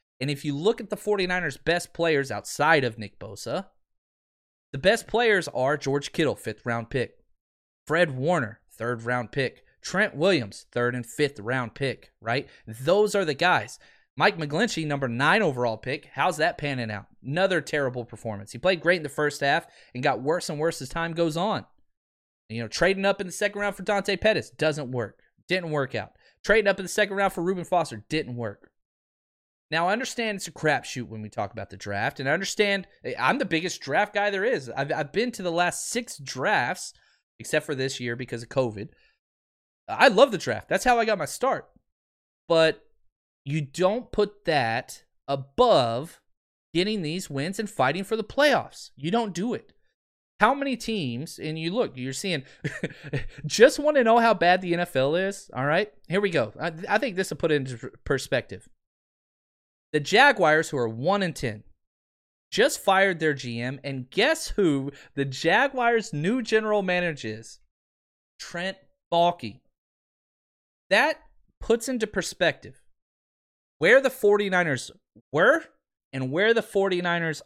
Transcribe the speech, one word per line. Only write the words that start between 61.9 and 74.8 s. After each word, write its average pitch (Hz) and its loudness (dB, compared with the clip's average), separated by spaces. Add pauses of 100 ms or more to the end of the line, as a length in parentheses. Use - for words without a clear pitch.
just - 2
fired 190 2
their 156 2
G 123 -6
M, 127 -6
and 135 -8
guess 262 0
who 143 2 (240)
the 139 -2
Jaguars' 233 0
new 185 -2
general 214 2
manager 175 -2
is? 110 -12 (800)
Trent 180 -8 (340)
Baalke. 170 2 (1300)
That 269 2 (400)
puts 226 0
into 233 -2
perspective - -4 (960)
where 220 8
the 262 2
forty-niners 185 2 (420)